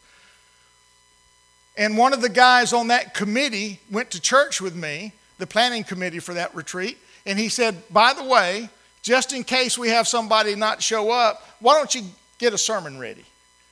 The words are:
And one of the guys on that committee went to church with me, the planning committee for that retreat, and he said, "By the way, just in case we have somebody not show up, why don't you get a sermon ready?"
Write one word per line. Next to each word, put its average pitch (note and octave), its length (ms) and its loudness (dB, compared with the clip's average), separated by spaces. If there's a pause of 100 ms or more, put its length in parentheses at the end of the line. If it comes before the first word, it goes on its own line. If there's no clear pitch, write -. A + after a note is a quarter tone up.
(1800)
And G#3+ 160 0
one B3+ 160 4
of B3+ 80 -2
the A#3+ 80 0
guys B3 440 6
on A#3 160 0
that A#3+ 260 0
committee G#3 640 -4 (100)
went A3+ 220 -6
to E3+ 100 -10
church C#4 400 2
with F#3 140 -8
me, E3 380 -10 (260)
the F#3 80 -8
planning A#3 360 0
committee F3+ 360 -8
for F3 160 -12
that F3 180 -6
retreat, F3+ 460 -10 (260)
and G3 140 -4
he A3 100 -2
said, A3 400 -2
"By A3 240 6
the C#4+ 100 -6
way, A3 460 2 (320)
just B3 320 0
in B3 100 -6
case B3 360 -2
we A#3 100 -2
have A3+ 180 2
somebody A3 460 0
not G#3+ 300 -2
show A3 260 -2
up, A#3+ 340 0 (140)
why C4 160 4
don't D4+ 220 2
you B3 80 -8 (340)
get A#3 160 0
a G3 60 -4
sermon D#3+ 400 -6
ready?" G#2 260 -14 (460)